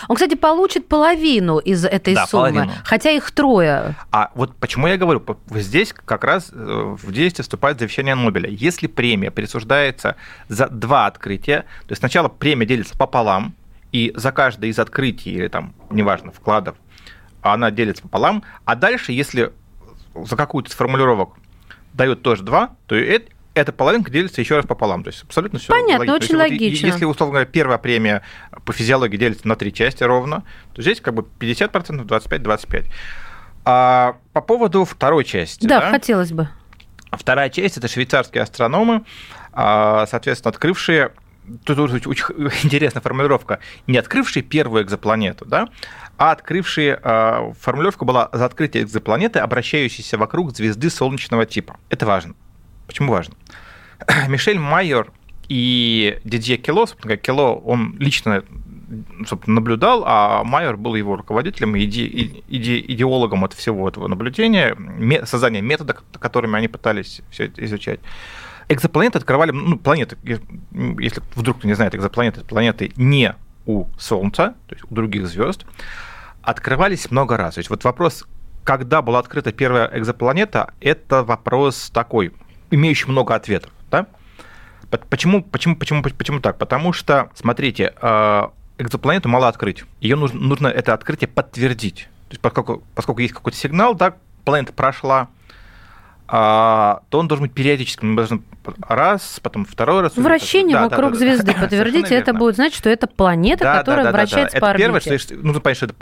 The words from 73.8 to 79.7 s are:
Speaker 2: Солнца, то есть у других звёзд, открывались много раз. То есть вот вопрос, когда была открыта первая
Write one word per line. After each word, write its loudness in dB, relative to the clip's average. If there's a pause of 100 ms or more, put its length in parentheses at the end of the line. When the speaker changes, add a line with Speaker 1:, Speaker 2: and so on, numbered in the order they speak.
Speaker 2:
Солнца, 0 (120)
то -16
есть -18
у -12
других -2
звёзд, -4 (760)
открывались -2
много 2
раз. -2
То -10
есть -8
вот -6
вопрос, 0 (380)
когда 2
была 2
открыта -4
первая 2